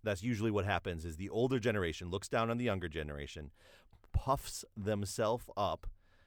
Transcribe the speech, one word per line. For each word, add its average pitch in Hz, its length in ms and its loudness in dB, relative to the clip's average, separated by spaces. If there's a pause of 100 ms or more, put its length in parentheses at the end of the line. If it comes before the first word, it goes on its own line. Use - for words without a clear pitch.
that's 98 200 0
usually 113 280 2
what 101 140 4
happens, 87 400 0
is 80 140 -6
the 98 100 -6
older 127 300 4
generation 92 500 0
looks 98 220 -4
down 117 200 2
on 117 60 0
the 123 80 0
younger 95 240 0
generation, 73 640 -6 (640)
puffs - 520 0 (100)
themselves 107 720 0 (140)
up, 90 280 0 (400)